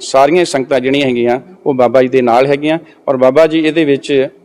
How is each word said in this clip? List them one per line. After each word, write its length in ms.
ਸਾਰੀਆਂ 400
ਹੀ 40
ਸੰਗਤਾਂ 360
ਜਿਹੜੀਆਂ 260
ਹੈਗੀਆਂ 340
ਉਹ 80
ਬਾਬਾ 280
ਜੀ 60
ਦੇ 140
ਨਾਲ 240
ਹੈਗੀਆਂ 320
ਔਰ 80
ਬਾਬਾ 300
ਜੀ 200
ਇਹਦੇ 180
ਵਿੱਚ 440